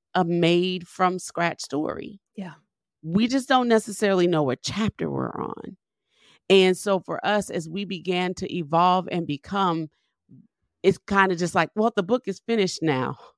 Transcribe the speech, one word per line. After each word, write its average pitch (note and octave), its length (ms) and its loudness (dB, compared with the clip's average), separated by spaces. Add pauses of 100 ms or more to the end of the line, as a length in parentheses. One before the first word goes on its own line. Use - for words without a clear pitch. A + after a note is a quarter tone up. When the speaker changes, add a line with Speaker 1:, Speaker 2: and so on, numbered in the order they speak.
(160)
Speaker 1:
a F3+ 100 4
made F3 600 2
from F#3 320 0
scratch - 420 -4
story. - 580 -6 (160)
Speaker 2:
Yeah. F3+ 180 -12 (500)
Speaker 1:
We F#3 240 0
just B3+ 220 -2
don't B3+ 180 4
necessarily G3+ 600 2
know D#3+ 160 2
what B2+ 180 -2
chapter G3+ 480 -4
we're C3 240 -4
on. - 420 -10 (760)
And F#3 260 6
so G3 220 0
for - 260 -8
us, G3+ 240 0
as E3 180 -6
we F3+ 180 -8
began F3+ 500 -4
to - 200 -8
evolve F3 560 2
and E3+ 140 -4
become, E3 640 -2 (920)
it's F#3+ 240 4
kinda F#3+ 280 2
just E3+ 200 -2
like, E3 200 0
"Well, A3 200 2
the G3+ 80 0
book A#3+ 240 -2
is G3 180 -8
finished G#3 380 0
now." C3 340 0 (200)